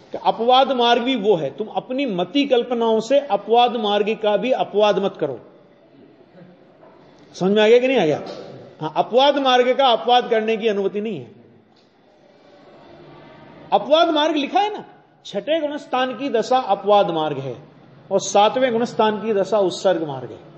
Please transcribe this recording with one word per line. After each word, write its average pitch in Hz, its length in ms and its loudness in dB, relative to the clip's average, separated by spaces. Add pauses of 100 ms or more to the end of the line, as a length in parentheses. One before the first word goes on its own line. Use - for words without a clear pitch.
(120)
कि - 140 -10
अपवाद 247 460 2
मार्ग 240 300 2
भी 262 140 -2
वो 202 200 2
है। 139 200 -6
तुम 214 100 -6
अपनी 254 400 -6
मति 208 380 -2
कल्पनाओं 233 560 0
से 277 200 2
अपवाद 233 560 0
मार्ग 208 460 -2
का 208 140 2
भी 220 160 0
अपवाद 202 460 0
मत 190 220 -4
करो। 131 200 -6 (1900)
समझ 185 180 0
में 214 100 4
आ 214 60 4
गया 240 100 8
कि 247 100 0
नहीं 262 100 2
आ 175 80 4
गया? 147 160 0 (580)
हाँ, 156 160 -8
अपवाद 254 420 2
मार्ग 254 400 2
का 269 80 4
अपवाद 233 440 2
करने 220 260 0
की 220 120 -2
अनुमति 196 320 -2
नहीं 208 180 -8
है। 113 140 -16 (2500)
अपवाद 277 360 2
मार्ग 311 280 0
लिखा 285 240 -2
है 415 120 -2
ना, - 120 -12 (420)
छठे 285 340 -4
गुणस्थान 254 580 -4
की 277 100 -6
दशा 226 280 0
अपवाद 202 540 2
मार्ग 156 280 -4
है 131 180 -8 (540)
और 190 100 0
सातवें 220 520 2
गुणस्थान 220 440 0
की 214 180 -4
दशा 196 240 0
उत्सर्ग 175 500 0
मार्ग 127 220 -10
है। 104 80 -16 (200)